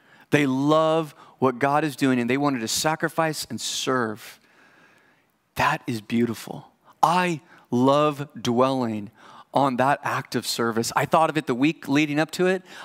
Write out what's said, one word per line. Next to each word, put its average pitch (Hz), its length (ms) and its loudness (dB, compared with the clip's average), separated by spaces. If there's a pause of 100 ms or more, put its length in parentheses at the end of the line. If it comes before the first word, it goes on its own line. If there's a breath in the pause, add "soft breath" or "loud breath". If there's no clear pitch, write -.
(300 soft breath)
They 147 160 4
love 156 680 2 (240 loud breath)
what 127 220 0
God 143 240 2
is 147 100 -4
doing, 131 240 2
and 120 100 -2
they 127 80 2
wanted 139 240 0
to 110 80 -4
sacrifice 160 800 -2
and 110 120 -8
serve. - 800 -4 (1120 soft breath)
That - 320 -2
is 117 140 -4
beautiful. - 720 -4 (300 soft breath)
I 175 380 2 (300 soft breath)
love 143 580 2 (120)
dwelling 120 720 0 (420 loud breath)
on 131 240 2
that 131 260 2
act - 320 -6
of 120 120 -4
service. 117 500 -2
I - 80 0
thought 160 260 2
of 147 60 -2
it 151 100 -4
the - 80 0
week 147 340 0
leading 147 300 2
up 156 140 0
to 180 140 0
it. 185 160 0 (220 loud breath)